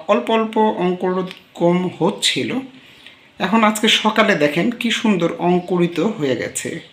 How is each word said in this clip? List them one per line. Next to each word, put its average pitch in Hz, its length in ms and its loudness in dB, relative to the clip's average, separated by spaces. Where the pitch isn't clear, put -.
অল্প 233 240 0
অল্প 220 260 0
অঙ্কুরোদ্গম 180 1300 0
হচ্ছিল। 160 600 -2
এখন 208 240 2
আজকে 220 240 2
সকালে 208 480 2
দেখেন 160 360 2
কি 226 200 -4
সুন্দর 175 460 0
অঙ্কুরিত 175 600 0
হয়ে 151 360 0
গেছে। - 440 -6